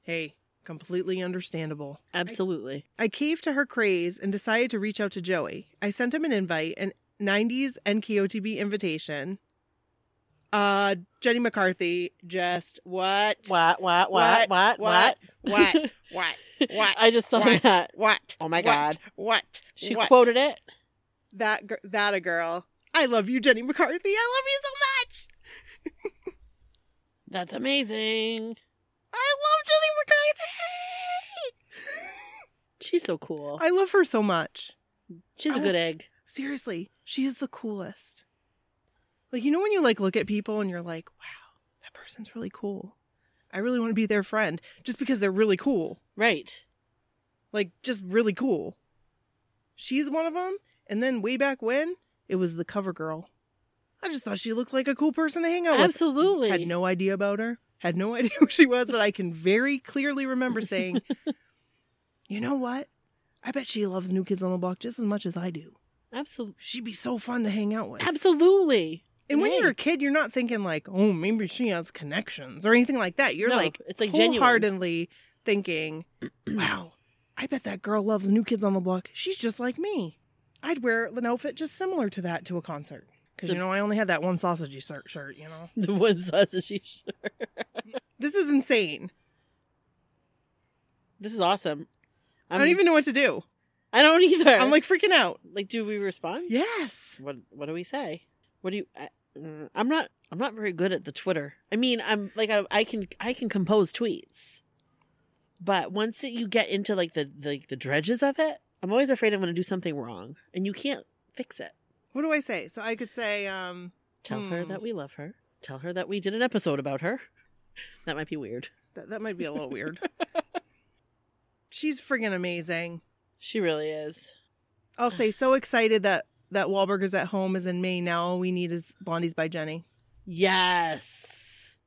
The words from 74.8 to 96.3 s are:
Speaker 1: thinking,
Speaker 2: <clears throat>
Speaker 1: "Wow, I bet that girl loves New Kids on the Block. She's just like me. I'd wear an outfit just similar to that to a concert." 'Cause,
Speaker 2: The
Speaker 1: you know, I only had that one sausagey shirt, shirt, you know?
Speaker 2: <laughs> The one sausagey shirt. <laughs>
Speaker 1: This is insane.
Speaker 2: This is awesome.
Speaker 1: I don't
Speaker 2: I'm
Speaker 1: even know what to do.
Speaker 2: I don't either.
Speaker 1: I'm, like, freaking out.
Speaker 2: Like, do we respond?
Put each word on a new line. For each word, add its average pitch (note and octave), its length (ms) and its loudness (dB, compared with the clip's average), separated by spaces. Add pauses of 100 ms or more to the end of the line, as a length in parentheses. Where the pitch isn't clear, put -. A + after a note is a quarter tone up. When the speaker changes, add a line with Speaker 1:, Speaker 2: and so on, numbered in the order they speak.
Speaker 1:
thinking, E3 600 -2 (220)
Speaker 2:
<clears throat> - 220 -14
Speaker 1:
"Wow, G3 460 -4 (420)
I C4 100 -8
bet C4+ 180 -6
that G3 180 -8
girl G#3 200 0
loves G3+ 280 0
New A3 140 4
Kids G#3+ 200 -2
on G3+ 80 2
the F#3+ 80 0
Block. F#3 320 -2
She's - 240 -6
just A3+ 240 -6
like B3 180 -6
me. D#4+ 400 -6 (440)
I'd D4 200 -4
wear A3+ 240 0
an A#3+ 180 -6
outfit B3 300 -4
just D4+ 220 -10
similar F4+ 340 -2
to F3+ 120 -10
that E3+ 240 -4
to F3+ 100 -6
a E3 60 -6
concert." D3 440 -14 (320)
'Cause, F3+ 100 -8
Speaker 2:
The F#3 60 0
Speaker 1:
you F3 60 -4
know, F#3 120 -2
I G3 80 0
only G#3 160 0
had G#3+ 120 2
that E3 120 2
one F3+ 160 0
sausagey D#3+ 480 -4
shirt, C#3+ 240 -14
shirt, C#3 300 -14
you D3+ 100 -20
know? D#3+ 220 -18
Speaker 2:
<laughs> - 60 -10
The G3+ 180 0
one G3+ 240 4
sausagey F#3 680 0
shirt. - 480 -12 (460)
<laughs> - 400 -14
Speaker 1:
This D4 160 -4
is F4 160 2
insane. A3 600 2 (2000)
Speaker 2:
This G#3+ 140 -10
is A3+ 80 -4
awesome. F3 460 0 (640)
Speaker 1:
I F3 80 0
don't C#4 80 6
Speaker 2:
I'm E4+ 60 6
Speaker 1:
even F#4+ 120 4
know E4+ 80 6
what D4+ 120 6
to C4+ 100 -2
do. A#3+ 300 2 (500)
Speaker 2:
I B3 80 10
don't D#4+ 200 10
either. E4 360 8
Speaker 1:
I'm, C4 120 6
like, D#4 140 6
freaking F#4+ 280 2
out. A#3+ 280 4 (140)
Speaker 2:
Like, G3+ 140 -6
do A3+ 180 -4
we G#3+ 100 -4
respond? G3+ 540 -6